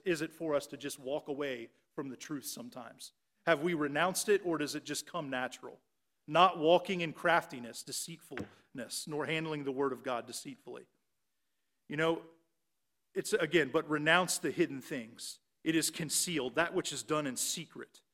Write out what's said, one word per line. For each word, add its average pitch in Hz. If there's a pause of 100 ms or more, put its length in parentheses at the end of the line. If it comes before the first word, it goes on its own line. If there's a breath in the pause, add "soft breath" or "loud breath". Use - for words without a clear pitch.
is 170
it 156
for 156
us 143
to 143
just 139
walk 139
away 135 (240)
from 139
the 120
truth 139
sometimes? 120 (340)
Have 156
we 175
renounced 156
it, 202
or 165
does 143
it 151
just -
come 156
natural? 127 (480)
Not 175
walking 175
in 160
craftiness, 131
deceitfulness, -
nor 151
handling 156
the 135
word 135
of 117
God 117
deceitfully. 123 (1040)
You 147
know, 165 (920)
it's, 190
again, 160
"But 151
renounce 160
the 151
hidden 139
things." - (240)
It 160
is 156
concealed, 143
that 170
which 175
is 127
done 151
in 123
secret. - (140)